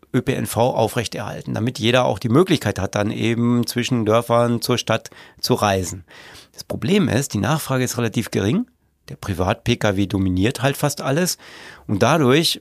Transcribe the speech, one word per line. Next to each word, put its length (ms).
Ö 80
P 100
N 140
V 280
aufrechterhalten, 760
damit 260
jeder 280
auch 120
die 120
Möglichkeit 480
hat, 160
dann 160
eben 560
zwischen 400
Dörfern 560
zur 160
Stadt 320
zu 120
reisen. 520
Das 100
Problem 440
ist, 260
die 40
Nachfrage 460
ist 140
relativ 320
gering. 360
Der 60
Privat-P 600
K 200
W 100
dominiert 540
halt 160
fast 240
alles. 380
Und 160
dadurch, 580